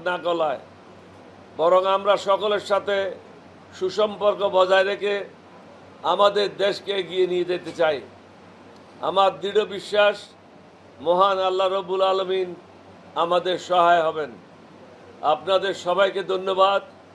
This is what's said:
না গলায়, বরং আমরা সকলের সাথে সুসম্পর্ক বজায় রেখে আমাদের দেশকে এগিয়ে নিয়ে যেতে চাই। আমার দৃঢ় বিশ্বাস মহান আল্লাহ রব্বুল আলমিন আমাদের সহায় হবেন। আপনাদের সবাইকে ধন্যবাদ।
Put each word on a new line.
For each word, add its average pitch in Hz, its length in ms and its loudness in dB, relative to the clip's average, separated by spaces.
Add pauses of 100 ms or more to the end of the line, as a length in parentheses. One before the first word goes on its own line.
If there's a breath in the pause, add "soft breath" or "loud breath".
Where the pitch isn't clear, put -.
না 175 140 -2
গলায়, 160 420 -2 (960)
বরং 180 300 4
আমরা 196 300 2
সকলের 196 540 0
সাথে 196 260 0 (840)
সুসম্পর্ক 190 640 0 (160)
বজায় 190 340 4
রেখে 202 240 -4 (880)
আমাদের 196 540 2
দেশকে 190 360 -2
এগিয়ে 185 340 -2
নিয়ে 175 260 -2
যেতে 165 200 -8
চাই। 156 260 0 (1000)
আমার 190 300 2 (100)
দৃঢ় 202 240 0
বিশ্বাস 202 520 0 (840)
মহান 185 380 2
আল্লাহ 190 300 2
রব্বুল 190 340 -2
আলমিন 190 460 0 (680)
আমাদের 175 440 0
সহায় 175 480 4
হবেন। 151 240 -4 (920)
আপনাদের 180 520 0
সবাইকে 185 480 0
ধন্যবাদ। 190 600 0 (320)